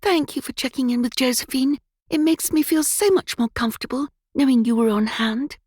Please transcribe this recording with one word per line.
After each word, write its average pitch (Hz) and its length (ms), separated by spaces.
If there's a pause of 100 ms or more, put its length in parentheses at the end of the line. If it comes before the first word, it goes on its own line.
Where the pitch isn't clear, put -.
Thank 339 340
you 277 60
for - 100
checking 254 380
in 240 120
with 240 140
Josephine. 262 600 (300)
It 311 120
makes 320 320
me 311 100
feel 311 200
so 403 280
much - 280
more 233 100
comfortable 240 600 (260)
knowing 262 300
you 233 120
were 226 140
on 214 160
hand. 226 500 (100)